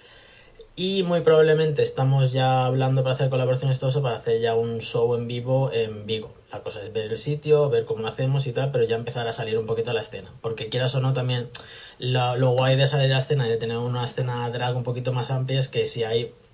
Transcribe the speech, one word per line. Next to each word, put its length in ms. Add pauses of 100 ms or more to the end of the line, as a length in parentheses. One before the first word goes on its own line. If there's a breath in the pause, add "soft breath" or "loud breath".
(760 loud breath)
y 260
muy 200
probablemente 600
estamos 520
ya 340
hablando 340
para 140
hacer 160
colaboraciones, 480
todo 100
eso, 140
para 140
hacer 220
ya 140
un 260
show 360
en 120
vivo 460
en 320
Vigo. 260 (200)
La 100
cosa 220
es 100
ver 180
el 60
sitio, 540
ver 120
cómo 200
lo 40
hacemos 380
y 60
tal, 200
pero 120
ya 120
empezar 320
a 60
salir 240
un 80
poquito 240
a 60
la 60
escena, 300 (100)
porque 280
quieras 240
o 80
no 120
también, 360 (480 loud breath)
lo, 380
lo 160
guay 240
de 120
salir 200
a 80
la 40
escena 280
y 20
de 80
tener 200
una 260
escena 480
drag 260
un 60
poquito 300
más 180
amplia 280
es 80
que 200
si 160
hay, 280 (220)